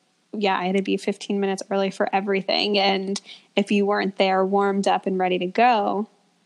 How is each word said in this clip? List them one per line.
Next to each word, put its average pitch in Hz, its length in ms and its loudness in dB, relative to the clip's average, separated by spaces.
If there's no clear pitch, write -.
yeah, 202 240 0
I 180 80 -4
had 190 100 0
to 196 60 2
be 196 160 0
fifteen 202 420 -4
minutes 196 300 -2
early 196 200 0
for - 240 -2
everything. 196 640 0
And 196 420 0
if 202 160 0
you 202 140 4
weren't 202 320 -2
there 190 280 2
warmed 196 440 0
up 185 160 0
and 190 120 -2
ready 180 220 0
to 185 80 -4
go, 208 600 2